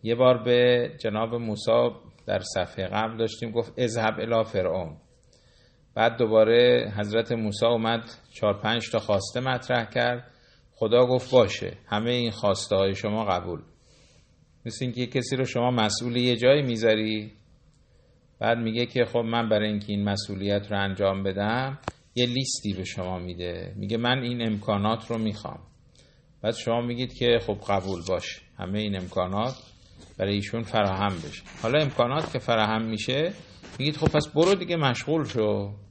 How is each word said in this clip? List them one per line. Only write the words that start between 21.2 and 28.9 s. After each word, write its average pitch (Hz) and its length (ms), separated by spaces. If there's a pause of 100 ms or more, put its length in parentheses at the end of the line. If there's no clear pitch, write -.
بدم»، 110 560 (360)
یه 123 100
لیستی 120 480
به 92 100
شما 92 360
میده، 87 560
میگه 101 220
«من 123 260
این 120 240
امکانات 107 640
رو 117 60
میخوام»، 110 420 (840)
بعد 113 120
شما 117 280
میگید 123 320
که 120 280
«خب 104 160 (120)
قبول 95 300 (100)
باشه، - 320 (160)
همه 95 220
این 101 200